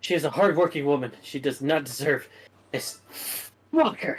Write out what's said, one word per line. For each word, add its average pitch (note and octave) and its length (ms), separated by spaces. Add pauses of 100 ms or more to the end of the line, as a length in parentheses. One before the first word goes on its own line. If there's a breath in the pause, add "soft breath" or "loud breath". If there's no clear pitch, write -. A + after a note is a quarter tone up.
she - 120
is D#3+ 100
a D3+ 60
hardworking D#3+ 560
woman. C3 260 (100)
She - 180
does C3 220
not D3 240
deserve C3+ 420 (440 loud breath)
this - 300 (720 loud breath)
fucker. D4+ 460